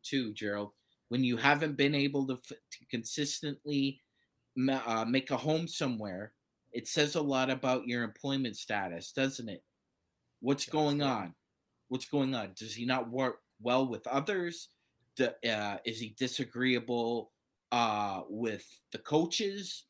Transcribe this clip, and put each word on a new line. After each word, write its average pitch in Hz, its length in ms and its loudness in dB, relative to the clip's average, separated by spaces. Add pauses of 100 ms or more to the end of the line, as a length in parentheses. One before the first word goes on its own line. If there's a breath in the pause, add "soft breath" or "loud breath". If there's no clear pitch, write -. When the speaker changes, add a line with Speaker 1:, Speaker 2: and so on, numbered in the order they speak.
Speaker 1:
too, 123 280 -2
Gerald. 104 380 -4 (380)
When 127 160 2
you 123 120 4
haven't 143 400 4
been 143 180 4
able 139 340 2
to, 131 40 -4
f-, - 160 -8
to - 420 -14
consistently 139 1080 -2 (560)
ma-, 131 300 2
uh, 113 180 0
make 131 260 0
a 139 60 2
home 160 320 0
somewhere, 107 640 -4 (400)
it 120 160 -4
says 147 280 4
a 160 40 4
lot 135 300 2
about 127 360 0
your 120 160 0
employment 127 540 -2
status, 92 560 -4
doesn't 135 380 -2
it? 90 120 -12 (800)
What's 135 260 2
Speaker 2:
Yeah, - 60 -8
Speaker 1:
going 147 300 2
Speaker 2:
absolutely. 117 240 0
Speaker 1:
on? 82 80 -14 (540)
What's 127 180 -4
going 135 280 0
on? 101 220 -4
Does 110 180 -10
he 120 120 -4
not 127 240 2
work 127 300 0 (200)
well 123 260 4
with 117 200 -6
others? 170 640 0 (480)
D-, 127 80 4 (200)
uh, 104 380 0
is 110 160 -4
he 110 160 -8
disagreeable, 120 1120 0 (420)
uh, 104 580 2
with 110 340 -4 (280)
the - 60 -8
coaches 185 920 0